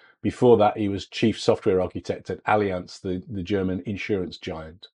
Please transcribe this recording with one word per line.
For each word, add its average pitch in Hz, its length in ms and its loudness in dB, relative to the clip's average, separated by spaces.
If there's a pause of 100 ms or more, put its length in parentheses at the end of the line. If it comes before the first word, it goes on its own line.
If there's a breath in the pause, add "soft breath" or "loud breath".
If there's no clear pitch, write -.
(200 soft breath)
Before 120 380 6
that, 104 180 4
he 104 140 -2
was 98 160 -6
chief - 340 0
software 98 400 2
architect 90 480 -6
at 92 160 -10
Allianz, 98 560 -2
the, 92 260 -6
the 101 160 -8
German 95 440 -2
insurance 95 500 -4
giant. 80 600 -12